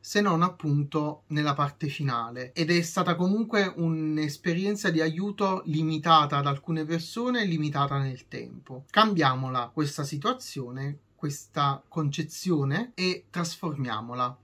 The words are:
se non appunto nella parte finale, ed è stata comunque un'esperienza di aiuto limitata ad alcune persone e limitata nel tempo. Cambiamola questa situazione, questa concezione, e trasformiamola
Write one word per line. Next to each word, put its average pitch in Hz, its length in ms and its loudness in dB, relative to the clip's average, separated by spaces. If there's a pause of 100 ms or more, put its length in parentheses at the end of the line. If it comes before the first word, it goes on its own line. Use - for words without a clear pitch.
se 208 140 2
non 175 200 4
appunto 151 840 0
nella 147 260 0
parte 143 360 -2
finale, 123 640 -4
ed 165 180 0
è 170 100 4
stata 170 340 0
comunque 196 600 2
un'esperienza 165 1120 0
di 160 120 2
aiuto 190 640 -2
limitata 156 720 4
ad 143 100 0
alcune 156 380 -2
persone 226 560 -2
e 208 40 0
limitata 147 520 0
nel 135 320 -4
tempo. 127 600 -14
Cambiamola 131 840 4
questa 147 320 -2
situazione, 143 920 -6 (160)
questa 143 720 -4
concezione, 160 1080 -2
e 185 360 -2
trasformiamola 127 1160 -4